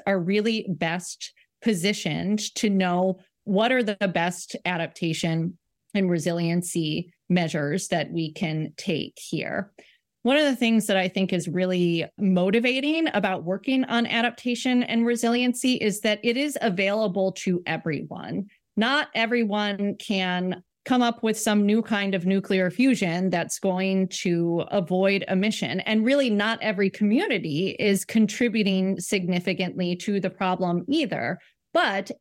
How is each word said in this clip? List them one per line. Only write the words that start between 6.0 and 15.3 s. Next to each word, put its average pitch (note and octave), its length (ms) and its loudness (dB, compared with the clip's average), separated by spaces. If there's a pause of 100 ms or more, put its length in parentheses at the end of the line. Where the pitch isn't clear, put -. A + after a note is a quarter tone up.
resiliency E3+ 1000 -2 (160)
measures E3 600 0
that E3 220 -2
we E3 220 -4
can D#3 460 -4
take - 420 -6
here. - 520 -6 (520)
One C4 140 4
of D#4 60 4
the C4+ 120 2
things A3+ 300 2
that G3+ 100 2
I F#3 120 2
think F#3+ 260 -2
is F3 140 -2
really F3 580 0 (120)
motivating B3 920 2
about F#3 320 0
working A3 400 0
on A#3 220 0
adaptation A#3+ 760 0
and A#3 220 0
resiliency A#3+ 720 2